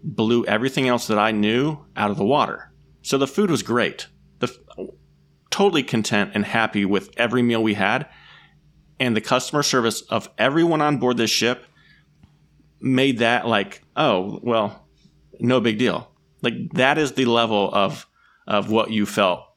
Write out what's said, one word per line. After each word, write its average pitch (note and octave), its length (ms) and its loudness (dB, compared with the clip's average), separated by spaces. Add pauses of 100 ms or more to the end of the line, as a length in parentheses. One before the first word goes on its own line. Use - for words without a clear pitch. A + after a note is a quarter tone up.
blew A2+ 440 0
everything B2+ 420 0
else B2 180 0
that G#2+ 140 0
I A2 100 2
knew A#2 560 0 (100)
out G#2 140 0
of G2 60 -4
the G2+ 80 0
water. B2+ 480 -2 (300)
So - 140 -2
the C3+ 120 2
food G3+ 200 0
was C3+ 140 0
great. A2+ 460 -2 (320)
The A#2+ 80 -2
f-, - 380 -14 (640)
totally E3+ 340 2
content G#2 500 -2
and G#2 100 0
happy G#2+ 400 0
with F#2+ 320 0
every A#2+ 260 0
meal A#2 200 2
we A2 120 2
had. G#2+ 340 -2 (920)
And B2 180 0
the G#2+ 40 0
customer C3 420 -2
service A#2 400 0
of - 340 -4
everyone D#3 440 2
on D3 180 2
board B2 180 0
this A2+ 140 0
ship A#2+ 320 -2 (1160)
made C3 380 2
that A#2 280 2
like, G2+ 360 -2 (140)
"Oh, G#2+ 460 0
well, A2 440 -2 (540)
no B2 200 2
big G#2+ 180 0
deal." G#2+ 320 -2 (320)
Like, A#2+ 120 -2 (200)
that C3+ 240 2
is D3 140 0
the C3 120 0
level A2+ 480 2
of, G2 340 -2 (400)
of G2+ 240 -2
what A2 200 2
you G#2+ 160 0
felt F#2 340 0 (160)